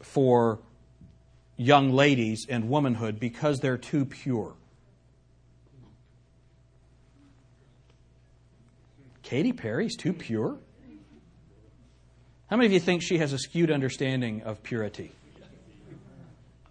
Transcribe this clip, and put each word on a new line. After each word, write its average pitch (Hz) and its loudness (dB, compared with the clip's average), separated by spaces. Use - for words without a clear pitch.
for 120 2
young 135 6
ladies 127 4
and 117 -2
womanhood 117 0
because 127 -2
they're 131 -2
too 143 -4
pure. 120 -6
Katy 180 -2
Perry's 123 -6
too - -4
pure? 110 -6
How 208 0
many 247 6
of 202 4
you 180 4
think 175 0
she 175 0
has 147 0
a 135 -4
skewed 165 0
understanding 131 -2
of 110 -10
purity? 110 -8